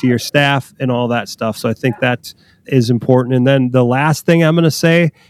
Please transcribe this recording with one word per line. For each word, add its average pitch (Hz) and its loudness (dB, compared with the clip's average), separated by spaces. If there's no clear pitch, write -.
to 131 0
your 120 0
staff, 139 -2
and 127 -4
all 123 -2
that 117 -4
stuff. 110 -6
So - -6
I 113 -2
think - -4
that 123 -4
is 123 0
important. 127 0
And 123 0
then 131 2
the 127 2
last 135 0
thing 170 2
I'm 160 2
gonna 170 2
say 165 0